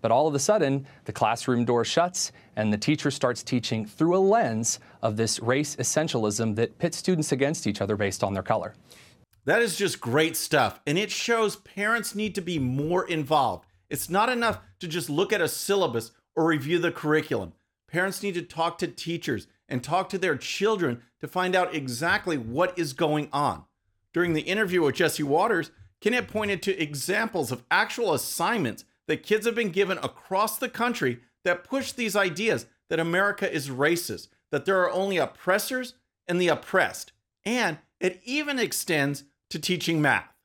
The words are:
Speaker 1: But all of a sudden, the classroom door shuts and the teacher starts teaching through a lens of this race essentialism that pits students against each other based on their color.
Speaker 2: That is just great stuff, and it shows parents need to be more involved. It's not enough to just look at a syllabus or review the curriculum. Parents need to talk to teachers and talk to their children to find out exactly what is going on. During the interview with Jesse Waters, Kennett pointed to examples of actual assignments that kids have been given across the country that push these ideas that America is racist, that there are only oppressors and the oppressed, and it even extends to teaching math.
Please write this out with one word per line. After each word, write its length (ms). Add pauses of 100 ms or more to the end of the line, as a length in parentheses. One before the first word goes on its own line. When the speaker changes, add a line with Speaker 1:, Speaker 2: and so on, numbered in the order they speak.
Speaker 1:
But 100
all 160
of 60
a 60
sudden, 480 (180)
the 80
classroom 520
door 200
shuts 460 (240)
and 180
the 40
teacher 340
starts 320
teaching 420
through 320
a 20
lens 600 (240)
of 140
this 220
race 360
essentialism 800
that 240
pits 180
students 340
against 360
each 140
other 140
based 280
on 100
their 100
color. 300 (720)
Speaker 2:
That 160
is 160
just 240
great 340
stuff, 520
and 100
it 140
shows 460
parents 580
need 200
to 60
be 160
more 500
involved. 580 (240)
It's 200
not 200
enough 300 (200)
to 80
just 220
look 240
at 80
a 80
syllabus 600 (240)
or 100
review 340
the 140
curriculum. 600 (360)
Parents 340
need 120
to 60
talk 360
to 100
teachers 600 (200)
and 160
talk 260
to 80
their 200
children 640 (180)
to 80
find 260
out 220
exactly 640
what 420
is 140
going 400
on. 320 (480)
During 180
the 120
interview 400
with 120
Jesse 280
Waters, 480 (280)
Kennett 300
pointed 340
to 180
examples 720
of 180
actual 440
assignments 720 (220)
that 160
kids 220
have 100
been 160
given 260
across 600
the 120
country 500 (240)
that 220
push 260
these 240
ideas 520 (200)
that 120
America 540
is 160
racist, 600 (220)
that 120
there 180
are 100
only 260
oppressors 800 (340)
and 100
the 80
oppressed, 640 (320)
and 340 (220)
it 240
even 340
extends 680 (240)
to 100
teaching 420
math. 320 (120)